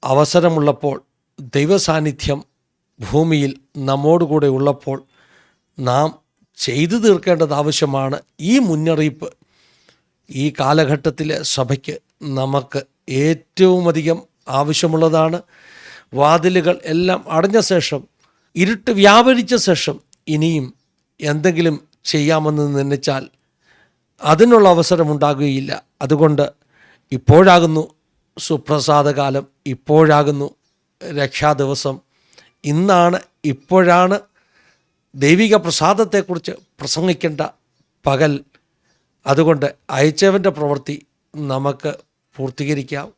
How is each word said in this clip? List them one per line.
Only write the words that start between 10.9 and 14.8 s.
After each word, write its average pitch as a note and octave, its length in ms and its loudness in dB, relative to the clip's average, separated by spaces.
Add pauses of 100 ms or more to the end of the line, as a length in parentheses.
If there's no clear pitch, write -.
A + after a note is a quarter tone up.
സഭയ്ക്ക് C3+ 420 -4 (440)
നമുക്ക് C3+ 420 -4 (420)
ഏറ്റവുമധികം E3 960 0 (400)
ആവശ്യമുള്ളതാണ്. D#3+ 800 0 (760)